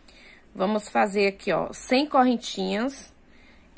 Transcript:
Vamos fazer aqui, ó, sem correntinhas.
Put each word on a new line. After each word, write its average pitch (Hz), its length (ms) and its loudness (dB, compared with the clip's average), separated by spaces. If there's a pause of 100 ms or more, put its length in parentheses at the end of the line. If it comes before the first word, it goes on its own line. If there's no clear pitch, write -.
(560)
Vamos 208 340 -2
fazer 202 380 2
aqui, 196 240 -2
ó, 165 200 0
sem 277 360 0
correntinhas. 240 1040 0 (640)